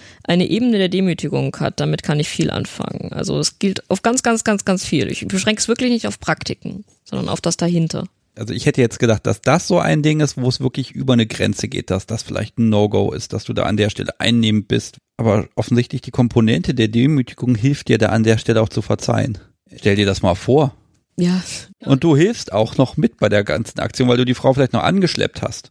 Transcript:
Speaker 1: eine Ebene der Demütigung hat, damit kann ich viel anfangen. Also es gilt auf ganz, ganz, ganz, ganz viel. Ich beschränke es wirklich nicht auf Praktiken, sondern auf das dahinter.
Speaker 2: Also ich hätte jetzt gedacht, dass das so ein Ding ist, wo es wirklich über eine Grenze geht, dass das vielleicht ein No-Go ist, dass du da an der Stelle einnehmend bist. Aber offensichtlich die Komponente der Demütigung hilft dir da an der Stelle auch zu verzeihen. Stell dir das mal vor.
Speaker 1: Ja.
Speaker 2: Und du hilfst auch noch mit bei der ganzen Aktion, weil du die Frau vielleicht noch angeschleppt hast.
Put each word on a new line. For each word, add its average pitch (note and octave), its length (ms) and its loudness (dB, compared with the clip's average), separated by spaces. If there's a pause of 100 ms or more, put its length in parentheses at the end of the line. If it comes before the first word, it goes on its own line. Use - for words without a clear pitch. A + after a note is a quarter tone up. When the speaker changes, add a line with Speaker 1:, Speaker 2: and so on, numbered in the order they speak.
(260)
Speaker 1:
eine F3 240 2
Ebene A3+ 280 2
der F#3+ 120 2
Demütigung D#3 720 -2
hat, C#3 200 -4
damit D3+ 240 -2
kann D3+ 160 0
ich D3+ 80 0
viel - 240 -2
anfangen. - 640 -8
Also - 260 -4
es - 200 -4
gilt F#3+ 300 -4
auf G3 120 -2
ganz, A#3+ 220 -2
ganz, A#3 200 0
ganz, G#3 220 -2
ganz F#3+ 200 0
viel. G2+ 240 0
Ich - 180 -8
beschränke G#3 340 -2
es - 80 -2
wirklich A#3+ 200 0
nicht A3+ 180 0
auf G3+ 120 -8
Praktiken, - 640 -6 (220)
sondern - 240 -6
auf D#3+ 120 -4
das E3+ 160 0
dahinter. E3+ 480 0 (320)
Speaker 2:
Also G#2+ 160 -8
ich A2 120 -4
hätte C#3 160 2
jetzt A#2 180 0
gedacht, A2+ 260 2
dass G#2+ 160 -2
das D3+ 260 0
so F3 120 2
ein D#3 240 0
Ding D#3 180 2
ist, C#3+ 200 -2
wo B2 80 0
es - 120 -4
wirklich B2+ 300 -4
über C3 220 0
eine A#2 140 6
Grenze G2+ 400 -2
geht, - 240 -6
dass F#2 140 -2
das A2+ 180 -8
vielleicht G2+ 360 -8
ein A2+ 100 4
No-Go G#2 440 2
ist, - 200 -10
dass G#2+ 120 -6
du - 80 -6
da F#2 100 -2
an G#2 140 0
der G#2 120 2
Stelle - 300 -8
einnehmend A2 500 2
bist. - 280 -2 (200)
Aber G#2+ 380 2
offensichtlich B2 460 -2
die - 100 -16
Komponente A#2+ 600 2
der A2+ 140 2
Demütigung B2 680 0
hilft C3+ 340 0
dir A#2+ 80 6
da G#2+ 100 4
an A2+ 160 2
der A2 140 4
Stelle A2 240 2
auch A2 80 0
zu - 120 -4
verzeihen. G#2+ 560 -2 (400)
Stell G2+ 180 2
dir G2+ 100 2
das G2 160 0
mal F2+ 140 2
vor. C3 400 2 (420)
Speaker 1:
Ja. F3 260 0 (420)
Speaker 2:
Und C3+ 200 2
du D#3+ 100 6
hilfst G3 380 2
auch G#2+ 240 0
noch - 200 2
mit D3+ 200 0
bei G#2+ 120 0
der G#2 140 2
ganzen - 360 -4
Aktion, - 280 0
weil B2 100 4
du B2+ 80 2
die B2+ 80 0
Frau C3 200 2
vielleicht C3 200 0
noch - 80 2
angeschleppt - 640 0
hast. - 280 -10